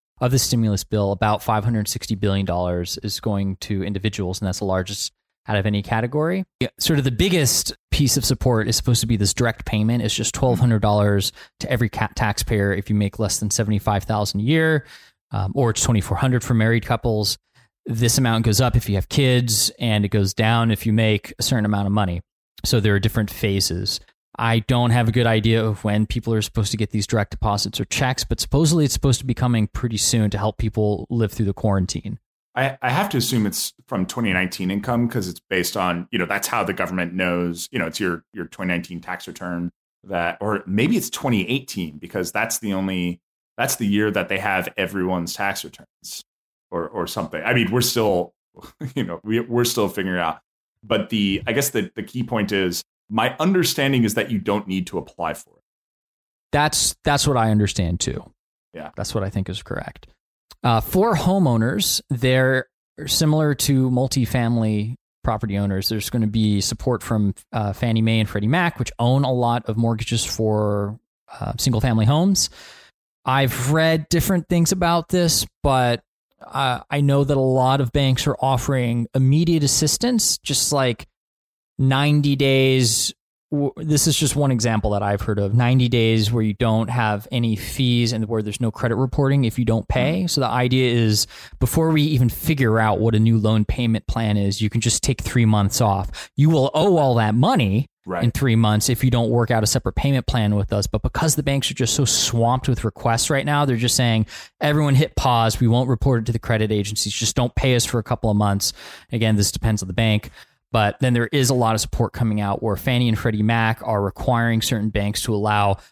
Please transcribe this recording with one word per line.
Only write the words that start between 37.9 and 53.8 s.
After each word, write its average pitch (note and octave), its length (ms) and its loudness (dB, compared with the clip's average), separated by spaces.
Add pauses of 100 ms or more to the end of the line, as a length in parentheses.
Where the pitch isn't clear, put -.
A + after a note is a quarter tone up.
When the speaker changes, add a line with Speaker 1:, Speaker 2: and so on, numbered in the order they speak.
Speaker 2:
your, F2 320 -4
your F2 140 -12
twenty F2+ 260 -6
nineteen E2+ 280 -6
tax F2+ 280 -12
return F2 420 -8 (340)
that, E2+ 360 -4
or G2+ 260 -4
maybe A#2+ 300 0
it's - 140 -4
twenty G#2+ 380 -2
eighteen G2 500 -8
because F2 340 -8
that's A2 260 -4
the G#2 140 -6
only, F#2 480 -4 (360)
that's B2+ 200 -2
the A#2 100 -4
year G#2 240 2
that F#2+ 180 -2
they F#2+ 100 -2
have F#2+ 380 -2
everyone's F#2 580 -4
tax G2 300 -6
returns - 600 -18 (480)
or, E2+ 160 -6
or F2 180 -6
something. E2 380 -8
I A#2+ 100 0
mean, A2+ 160 0
we're A#2+ 120 2
still, G#2 520 0 (300)
<laughs> - 320 -14
you C3 80 -2
know, F2 180 -8
we, A2 180 -2
we're A#2+ 240 0
still A#2 240 0
figuring F#2 300 -4
out. E2 220 -2 (420)
But G#2+ 280 -2
the, G2+ 360 0
I A#2+ 60 -2
guess C3+ 180 0
the, G#2 240 -4
the A2 80 -8
key A#2+ 220 -8
point G#2 280 -2
is, F#2 300 0 (260)
my A2+ 300 -2
understanding C#3+ 640 2